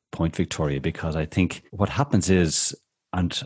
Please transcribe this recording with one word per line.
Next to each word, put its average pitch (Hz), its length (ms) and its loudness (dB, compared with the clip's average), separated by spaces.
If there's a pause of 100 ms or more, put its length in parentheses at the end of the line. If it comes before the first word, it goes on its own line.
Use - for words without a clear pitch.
(120)
point, 82 240 0
Victoria, 73 460 -2
because 80 340 -4
I 80 80 -2
think - 460 0
what 98 180 0
happens 104 400 0
is, 90 460 2 (400)
and 90 320 -2